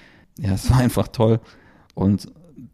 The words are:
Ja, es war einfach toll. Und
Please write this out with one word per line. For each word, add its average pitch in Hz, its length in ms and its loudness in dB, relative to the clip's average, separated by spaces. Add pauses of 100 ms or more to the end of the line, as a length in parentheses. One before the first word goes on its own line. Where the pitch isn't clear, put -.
(400)
Ja, 95 140 -2
es - 180 -2
war 131 80 4
einfach 117 300 0
toll. 113 300 2 (540)
Und 95 380 0 (420)